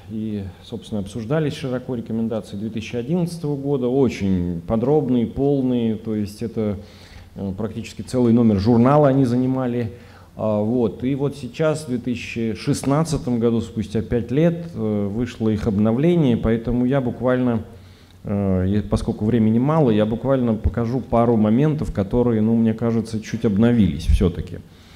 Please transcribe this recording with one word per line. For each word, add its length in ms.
И, 340
собственно, 360
обсуждались 540
широко 420
рекомендации 600
две 140
тысячи 260
одиннадцатого 600
года. 320
Очень 760
подробные, 600
полные. 720
То 180
есть 280
это, 340
э, 220
практически 460
целый 300
номер 260
журнала 500
они 160
занимали. 680
А, 280
вот. 420
И 100
вот 220
сейчас, 480
в 40
две 100
тысячи 560
шестнадцатом 840
году, 220
спустя 400
пять 300
лет, 440
э, 380
вышло 380
их 160
обновление, 720
поэтому 480
я 160
буквально, 640
э, 420
и 140
поскольку 460
времени 320
мало, 320
я 160
буквально 480
покажу 460
пару 360
моментов, 560
которые, 480
ну, 160
мне 160
кажется, 480
чуть 240
обновились 600
все-таки. 540